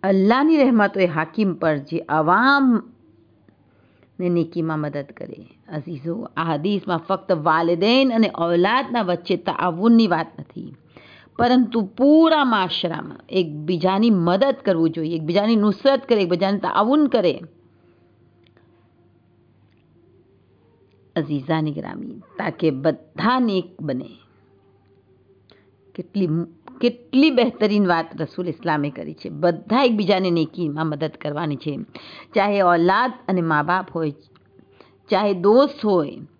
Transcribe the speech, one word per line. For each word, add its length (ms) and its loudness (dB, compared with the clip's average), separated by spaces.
અલ્લાહની 540 4
રહેમત 400 2
હોય 100 2
હાકિમ 480 -2
પર 220 0
જે 220 -6
અવામને 2250 -2
નેકીમાં 500 -2
મદદ 280 -8
કરે. 320 -16
અઝીઝો, 640 -10
આ 180 -2
હદીસમાં 440 -2
ફક્ત 340 -4
વાલિદૈન 840 2
અને 240 2
ઔલાદના 640 0
વચ્ચે 340 -2
તાઉનની 680 2
વાત 200 0
નથી, 360 -16
પરંતુ 440 2
પૂરા 640 4
માશરામાં 720 -2
એકબીજાની 800 0
મદદ 540 2
કરવું 260 2
જોઈએ, 260 -6
એકબીજાની 400 0
નુસરત 520 0
કરે, 140 2
એકબીજાને 360 -2
તાઉન 480 0
કરે. 340 0
અઝીઝાની 560 -4
ગ્રામી, 500 -14
તાકે 320 -2
બધા 680 -2
નેક 440 -4
બને. 280 -6
કેટલી, 340 -4
કેટલી 500 2
બહેતરીન 560 0
વાત 340 -2
રસૂલ 280 -6
ઇસ્લામે 420 -4
કરી 240 -14
છે. 140 -16
બધા 540 -2
એકબીજાને 480 0
નેકીમાં 560 -4
મદદ 240 -6
કરવાની 360 -6
છે, 220 -8
ચાહે 280 2
ઔલાદ 500 2
અને 120 0
મા 220 2
બાપ 300 -2
હોય, 220 -4
ચાહે 240 0
દોસ્ત 500 2
હોય 340 0